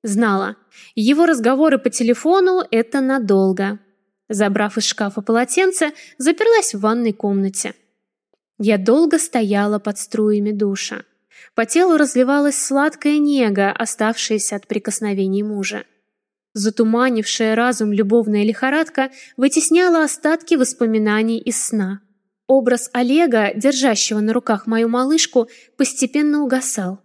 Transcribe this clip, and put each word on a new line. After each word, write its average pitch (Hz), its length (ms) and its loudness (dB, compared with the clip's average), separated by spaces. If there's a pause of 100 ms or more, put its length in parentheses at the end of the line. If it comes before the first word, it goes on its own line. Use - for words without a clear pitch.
Знала, 202 540 -2 (360)
его 285 320 2
разговоры 269 540 2
по 247 100 -2
телефону — 359 840 0
это 226 300 0
надолго. 202 760 0 (480)
Забрав 208 500 -2
из 214 80 -2
шкафа 202 360 -6
полотенце, 302 720 0 (260)
заперлась 403 560 2
в 208 60 -8
ванной 220 340 0
комнате. 196 640 -4 (840)
Я 214 200 2
долго 294 420 2
стояла 208 600 0
под 208 180 -8
струями 208 540 -2
душа. 202 520 -4 (500)
По 226 120 0
телу 339 320 2
разливалась 285 600 2
сладкая 294 600 0
нега, 220 520 2
оставшаяся 220 880 -4
от 202 100 -14
прикосновений 202 760 -4
мужа. 202 420 -6 (720)
Затуманившая 220 1000 0
разум 233 380 0
любовная 208 540 2
лихорадка 269 680 -2 (240)
вытесняла 320 680 2
остатки 320 500 -2
воспоминаний 220 840 0
из - 240 -4
сна. 202 380 -4 (480)
Образ 247 460 2
Олега, 247 600 2
держащего 233 680 0
на 214 100 0
руках 226 340 -2
мою 226 220 0
малышку, 254 600 0 (260)
постепенно 294 680 -2
угасал. 226 600 -4